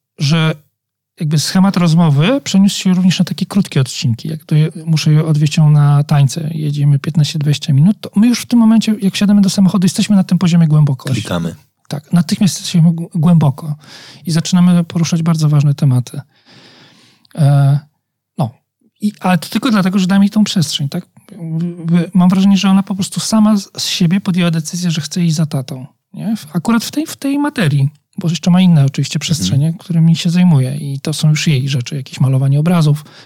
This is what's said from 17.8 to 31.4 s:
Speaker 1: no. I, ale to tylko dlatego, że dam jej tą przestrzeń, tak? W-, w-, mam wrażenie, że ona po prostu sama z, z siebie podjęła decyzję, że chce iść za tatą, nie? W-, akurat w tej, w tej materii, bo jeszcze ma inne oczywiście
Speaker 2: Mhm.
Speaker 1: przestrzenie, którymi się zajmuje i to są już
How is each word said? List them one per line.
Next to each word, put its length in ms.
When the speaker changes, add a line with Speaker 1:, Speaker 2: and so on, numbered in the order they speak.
Speaker 1:
no. 120
I, 200
ale 180
to 100
tylko 220
dlatego, 280
że 80
dam 160
jej 80
tą 140
przestrzeń, 440
tak? 180
W-, 540
w-, 280
mam 140
wrażenie, 280
że 140
ona 120
po 120
prostu 260
sama 360
z, 220
z 80
siebie 340
podjęła 300
decyzję, 400
że 100
chce 240
iść 120
za 100
tatą, 400
nie? 240
W-, 160
akurat 320
w 60
tej, 160
w 100
tej 220
materii, 500
bo 100
jeszcze 220
ma 100
inne 240
oczywiście 320
Speaker 2:
Mhm. 40
Speaker 1:
przestrzenie, 580
którymi 380
się 140
zajmuje 460
i 240
to 120
są 180
już 160